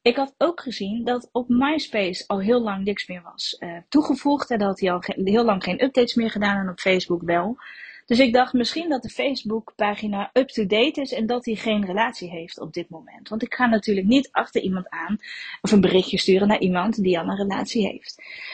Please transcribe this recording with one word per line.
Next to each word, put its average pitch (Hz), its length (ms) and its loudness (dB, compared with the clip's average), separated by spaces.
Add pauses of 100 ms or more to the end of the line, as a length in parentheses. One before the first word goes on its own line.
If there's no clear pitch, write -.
Ik 240 140 4
had 269 220 -4
ook 339 220 0
gezien 214 440 -6
dat 247 280 -4
op 247 160 -2
MySpace 240 760 0
al 202 140 -2
heel 233 220 2
lang 196 220 -4
niks 202 220 -4
meer 180 160 -14
was, - 360 -10
eh, 170 180 -10 (120)
toegevoegd 285 600 0
en 240 80 0
dat 196 220 0
hij 185 120 2
al 180 80 -2
ge-, - 240 -8
heel 214 200 4
lang 202 200 2
geen - 200 -2
updates 254 300 2
meer 226 160 0
gedaan 202 260 0
en 196 120 -2
op 180 100 -10
Facebook 180 440 0
wel. 175 340 0 (500)
Dus 233 120 2
ik 254 140 6
dacht 247 200 4
misschien 285 360 -2
dat 262 140 -2
de 214 60 -14
Facebookpagina 208 1200 -4
up-to-date 247 680 2
is 262 120 -6
en 226 140 -2
dat 240 180 -2
hij 226 100 -2
geen 208 320 -2
relatie 190 440 -2
heeft 170 300 -14
op 165 120 -12
dit 170 160 -8
moment. - 400 -20
Want 220 140 -6
ik - 120 -6
ga 247 120 2
natuurlijk 208 400 2
niet 262 260 4
achter - 300 0
iemand 185 280 -4
aan 170 280 -6 (420)
of 208 120 2
een 202 80 10
berichtje 185 380 4
sturen 190 300 4
naar 208 120 4
iemand 190 420 0
die 180 160 4
al 175 100 -4
een 196 80 -2
relatie 202 500 -2
heeft. - 360 -10 (320)